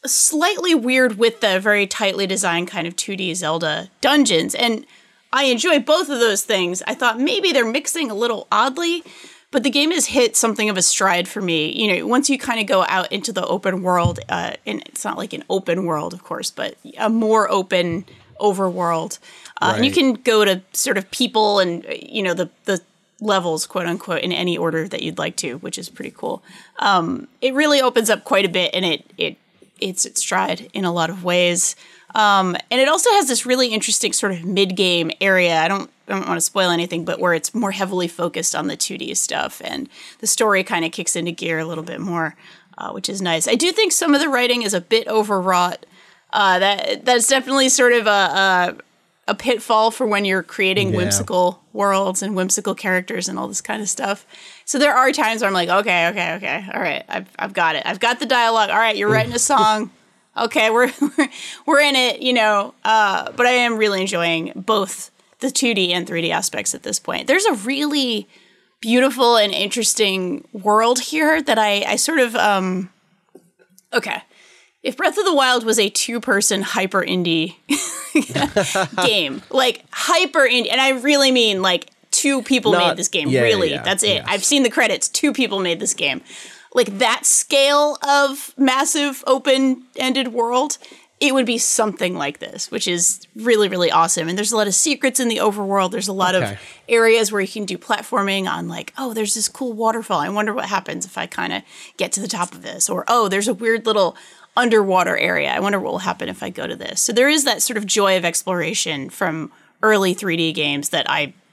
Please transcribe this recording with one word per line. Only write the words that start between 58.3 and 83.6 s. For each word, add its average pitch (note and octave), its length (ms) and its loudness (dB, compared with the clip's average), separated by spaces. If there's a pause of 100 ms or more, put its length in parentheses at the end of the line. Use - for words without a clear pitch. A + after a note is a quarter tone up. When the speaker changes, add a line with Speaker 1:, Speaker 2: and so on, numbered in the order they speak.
Speaker 1:
All - 80 2
right, A3 180 2
you're G3+ 140 0
writing A3 240 2
a A#3+ 60 -2
Speaker 2:
<laughs> - 140 2
Speaker 1:
song." G#3+ 360 4 (460)
Okay, A3 360 2
we're, B3 240 4
<laughs> - 60 -4 (160)
we're, C#4+ 100 2 (400)
we're C#4+ 120 4
in C#4+ 160 4
it, B3 260 2
you B3 120 2
know, G#3+ 400 2 (100)
uh, G#3+ 500 2
but B3 120 2
I B3 60 4
am A#3+ 260 2
really G#3 240 2
enjoying E3+ 540 -2
both G3 560 -4 (300)
the C4+ 100 -2
two A#3+ 240 0
D F3+ 180 0
and F3+ 140 -4
three E3+ 160 -4
D D#3+ 80 -2
aspects E3 420 -4
at - 80 -12
this - 180 -6
point. - 280 -8
There's F#4+ 180 2
a G4+ 80 2
really C4 720 -2 (540)
beautiful A#3+ 560 4
and G#3 160 2
interesting F#3+ 1000 -2
world A3 480 2
here D#4 440 2
that A3 160 2
I, G3+ 280 2
I G3+ 100 0
sort D#4+ 220 0
of, A#3+ 160 2
um, F#3+ 540 0 (1040)
okay. A3 300 -4 (580)
If - 160 -6
Breath D#4 220 0
of G#4 60 0
the F#4 100 2
Wild B3+ 300 2
was A3+ 140 2
a G3+ 100 2
two-person G#3 720 -2
hyper F#3+ 400 -2
indie E3+ 520 0 (140)
<laughs> G#3+ 1400 -2
game, E3 440 0
like, B3+ 420 0
hyper E4+ 560 2
indie, A#3 240 2
and B3+ 100 2
I C4+ 80 4
really C4+ 420 4
mean, A3 300 4
like, F#3 260 0 (240)
two C#4 320 2
people A#3+ 280 2
Speaker 2:
Not F3 180 4
Speaker 1:
made C3 80 -2
this F3 100 -4
game, D3+ 220 -2
Speaker 2:
yeah, C3 120 4
yeah, A#2 40 4
Speaker 1:
really. E3+ 260 2